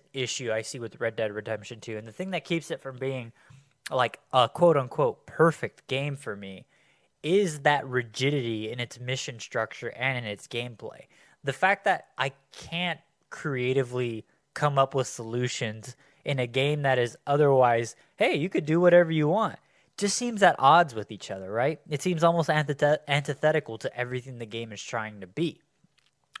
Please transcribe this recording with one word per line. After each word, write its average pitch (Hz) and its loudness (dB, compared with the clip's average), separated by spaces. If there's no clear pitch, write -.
issue 123 -4
I 110 -2
see - -12
with 113 -10
Red 113 -2
Dead 110 -2
Redemption 107 -8
two, 110 -10
and 110 -12
the 107 -16
thing 190 -8
that 170 -6
keeps 170 -4
it 143 -8
from 131 -14
being, 131 -6
like, 123 0
a 127 6
quote-unquote 143 2
perfect - 0
game 139 -4
for 110 -10
me, 98 -14
is 165 0
that 143 2
rigidity 120 -2
in 123 -10
its 120 -8
mission 123 -8
structure 113 -6
and 127 -2
in 120 -8
its 104 -8
gameplay. 120 -10
The 139 -4
fact 196 0
that - 0
I 139 -2
can't 170 -8
creatively 123 -2
come 143 0
up 135 2
with 131 0
solutions 117 -6
in 139 -2
a 123 0
game 143 0
that 135 2
is 120 0
otherwise, 131 4
"Hey, 277 2
you 165 -2
could 156 -2
do 156 2
whatever 175 8
you 151 2
want." 175 0
Just 196 0
seems 233 -2
at 170 8
odds 147 6
with 107 -8
each 104 -12
other, 95 -8
right? 131 0
It 151 -4
seems 170 0
almost 170 4
antithet-, 151 2
antithetical 143 0
to - -8
everything 127 -6
the 117 -8
game 113 -10
is 101 -14
trying 107 -8
to 92 -14
be. 151 -4